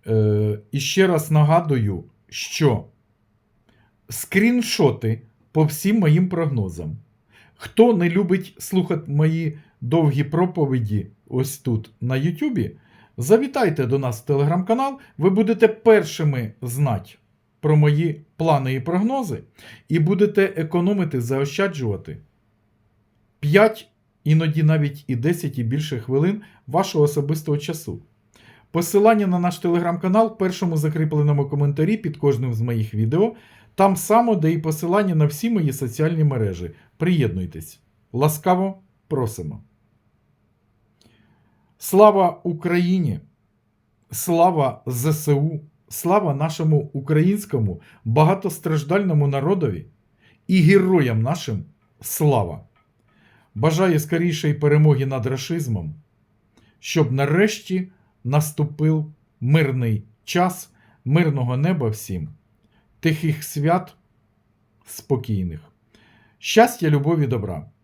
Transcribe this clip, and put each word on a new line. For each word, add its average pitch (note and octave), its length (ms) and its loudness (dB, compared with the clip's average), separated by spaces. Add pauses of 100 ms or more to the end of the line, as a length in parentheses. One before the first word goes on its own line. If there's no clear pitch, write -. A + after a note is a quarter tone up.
Е, G#2+ 520 0 (140)
і C#3+ 80 -2
ще F#3+ 260 2
раз E3+ 240 0
нагадую, D3+ 720 2 (240)
що - 560 -2 (1200)
скріншоти G3 1120 0 (300)
по D#3 120 2
всім G3+ 340 0
моїм F3+ 300 4
прогнозам. A2 680 -4 (580)
Хто - 380 4
не F3 180 2
любить F#3 480 -2
слухати E3+ 540 -4
мої D#3+ 460 0 (220)
довгі C#3+ 440 2
проповіді C3+ 840 -2 (220)
ось C3+ 300 -4
тут A2 320 -4 (100)
на B2+ 160 -4
Ютубі, F3 600 -4 (400)
завітайте F#3 720 0
до C3+ 120 0
нас B2 280 -6
в - 60 -8
Telegram-канал, F#3 680 0 (200)
ви F3 120 2
будете G#3+ 380 2
першими D#3 840 2 (100)
знати B2 480 -2 (500)
про D3+ 160 4
мої D3+ 480 2 (120)
плани C#3 380 0
і C3 60 -4
прогнози G3+ 640 -2 (460)
і D#3 100 2
будете G3 460 2
економити, F3 760 -2
заощаджувати C3+ 960 -4 (1200)
п'ять, G3+ 480 2 (360)
іноді D#3 380 2
навіть D3+ 440 0
і B2+ 100 -4
десять D3+ 420 -4
і A#2+ 40 -4
більше C3 380 -4
хвилин D3+ 420 -2 (240)
вашого D#3 380 0
особистого D3 540 -2
часу. D3 440 -10 (680)
Посилання G3+ 560 2
на F3+ 120 0
наш F3 260 -4
Telegram-канал F3+ 640 0
в A3 120 -10
першому F3+ 380 -2
закріпленому D3+ 720 0
коментарі D3 480 0
під F3 200 -8
кожним C3 380 0
з A2 60 -6
моїх A#2 340 -4
відео, D3+ 400 0 (400)
там F#3+ 220 4
само, A3+ 380 2
де D#3+ 180 0
і E3+ 60 -2
посилання E3+ 560 -2
на D3+ 120 4
всі A3+ 240 -4
мої D#3+ 220 0
соціальні D#3 520 -2
мережі. G2 460 -2 (260)
Приєднуйтесь. G#2+ 840 -4 (320)
Ласкаво F3+ 640 0 (300)
просимо. A2 540 -6 (2250)
Слава G3 640 4
Україні! F3 800 -2 (880)
Слава E3 760 0
З B2+ 200 -4
С D3+ 260 0
У! D3 280 0 (280)
Слава F3 460 0
нашому D#3 580 0
українському C#3+ 880 0 (240)
багатостраждальному D#3 1200 0
народові C#3 600 -2 (600)
і F#3 140 4
героям E3 600 4
нашим B2 420 -4 (360)
слава! A#2 640 0 (880)
Бажаю D#3 460 2
скорішої E3+ 540 -2
перемоги D3 520 2
над C3 200 -4
рашизмом, B2+ 680 -6 (840)
щоб C#3+ 340 -2
нарешті F#3 760 0 (360)
наступив D3+ 880 -2 (280)
мирний B2 640 0 (200)
час, F3+ 460 -2 (340)
мирного C3+ 520 0
неба D3 320 0
всім. F#2 400 -8 (720)
Тихих D#3 440 -2
свят, E3+ 520 -2 (920)
спокійних. F#2+ 720 -4 (800)
Щастя, A3 520 2
любові, D3 360 2
добра. F#2+ 440 -6 (140)